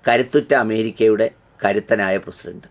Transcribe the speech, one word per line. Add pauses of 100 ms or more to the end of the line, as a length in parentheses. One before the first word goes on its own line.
കരുത്തുറ്റ
അമേരിക്കയുടെ (340)
കരുത്തനായ
പ്രസിഡന്റ്.